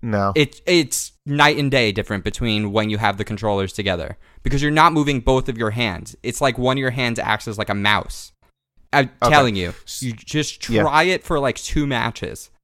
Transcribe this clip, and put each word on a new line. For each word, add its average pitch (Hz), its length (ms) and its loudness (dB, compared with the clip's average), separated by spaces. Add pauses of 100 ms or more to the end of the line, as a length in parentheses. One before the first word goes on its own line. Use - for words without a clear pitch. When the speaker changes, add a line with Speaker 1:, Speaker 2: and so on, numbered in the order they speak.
Speaker 1:
no. 101 340 0
Speaker 2:
It, 147 300 0
it's 175 460 0 (140)
night 147 320 4
and 143 120 0
day 120 220 4
different 101 320 -4
between 107 480 -2
when 107 180 0
you 104 80 -2
have 104 180 0
the 104 80 -4
controllers 101 480 -2
together, 92 460 -4 (240)
because 139 200 0
you're 147 80 2
not 156 220 6
moving 143 280 2
both 131 280 2
of 123 100 -6
your 110 120 0
hands. 107 520 -4
It's - 180 -6
like 135 180 0
one 127 180 2
of 139 40 -4
your 131 100 -2
hands 120 280 -2
acts - 300 -2
as, 107 100 -8
like, 107 100 -4
a 101 60 0
mouse. 101 580 -2 (600)
I'm 135 180 2 (120)
Speaker 1:
Okay. 123 100 4
Speaker 2:
telling 131 240 4
you, 90 160 -4 (140)
Speaker 1:
S-, - 160 -12
Speaker 2:
you 123 100 -6
just - 560 -6
Speaker 1:
yeah. 110 140 2
Speaker 2:
try 151 220 4
it 185 200 -2
for, 165 160 -2
like, 131 160 0
two - 300 -2
matches. 117 640 -6 (140)